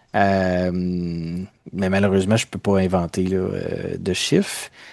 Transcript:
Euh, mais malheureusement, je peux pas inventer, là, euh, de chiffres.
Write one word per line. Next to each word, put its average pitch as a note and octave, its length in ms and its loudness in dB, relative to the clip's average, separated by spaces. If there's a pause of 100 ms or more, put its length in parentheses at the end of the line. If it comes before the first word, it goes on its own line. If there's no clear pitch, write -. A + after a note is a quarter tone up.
(160)
Euh, F#2 560 2
mais F2+ 1200 -4
malheureusement, G2 480 2
je - 100 -2
peux - 120 -8
pas G2 200 2
inventer, F#2 440 0
là, F#2 140 0
euh, F#2 600 -4
de F2+ 160 -2
chiffres. - 560 0 (240)